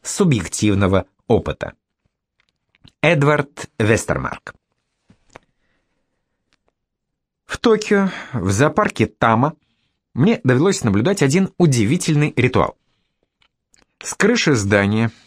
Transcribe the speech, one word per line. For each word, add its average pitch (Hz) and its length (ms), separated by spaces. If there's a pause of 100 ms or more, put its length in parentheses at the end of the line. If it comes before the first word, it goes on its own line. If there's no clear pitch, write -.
субъективного 98 1000 (220)
опыта? - 460 (1300)
Эдвард 147 760
Вестермарк. - 760 (3000)
В - 120
Токио, 214 520 (240)
в 98 180
зоопарке 127 560
Тама, 117 480 (580)
мне 196 300
довелось 135 400
наблюдать 107 400
один 175 340
удивительный 147 800
ритуал. 117 420 (1300)
С - 120
крыши 202 400
здания, 104 560 (160)